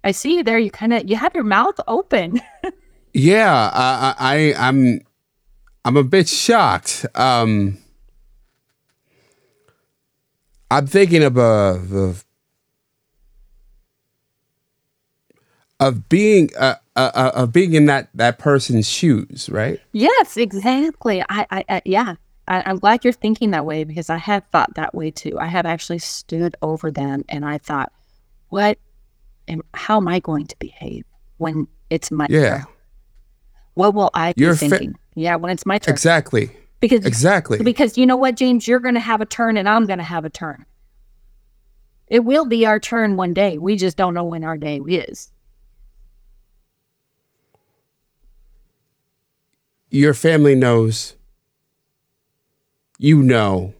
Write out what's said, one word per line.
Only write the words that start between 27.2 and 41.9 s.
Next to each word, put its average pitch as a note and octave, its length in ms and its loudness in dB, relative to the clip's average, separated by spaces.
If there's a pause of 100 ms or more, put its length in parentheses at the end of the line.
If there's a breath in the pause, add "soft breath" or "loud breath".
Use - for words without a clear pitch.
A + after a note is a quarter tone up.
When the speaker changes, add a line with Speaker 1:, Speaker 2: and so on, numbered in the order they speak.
Speaker 1:
and C#3+ 160 -10
I D3 140 -6
thought, C#3+ 320 -6 (600)
"What G#3 280 0 (680)
am, D#3+ 140 -10 (100)
how - 240 -2
am F#3+ 120 0
I F3+ 120 -2
going D3+ 280 -8
to - 100 -20
behave - 460 -14 (340)
when D#3 280 -6 (220)
it's - 220 -6
my D3+ 180 -4
Speaker 2:
Yeah. C#3+ 300 2
Speaker 1:
turn? C3+ 60 -12 (1120)
What G3 180 2
will G3+ 180 0
I E3+ 220 -4
be - 80 -2
Speaker 2:
You're E3 140 2
fa- D3+ 120 -2
Speaker 1:
thinking?" - 260 -2 (200)
Yeah, E3+ 220 -2
when E3+ 160 -6
it's E3+ 120 -8
my G3 140 -2
turn. D3+ 160 -2
Speaker 2:
Exactly. C#3 560 0 (300)
Speaker 1:
Because A3+ 260 2
Speaker 2:
Exactly. B2 560 0
Speaker 1:
because A#3 340 0
you B3+ 80 4
know B3+ 120 4
what, B3+ 200 0
James? B3 320 0
You're B3 100 2
gonna A#3+ 220 0
have A3 220 -2
a A3 40 -4
turn A3+ 300 -2
and G3 100 -2
I'm A3 200 2
gonna F#3 180 -4
have D#3+ 220 -8
a D#3 40 -8
turn. D3 360 -14 (1400)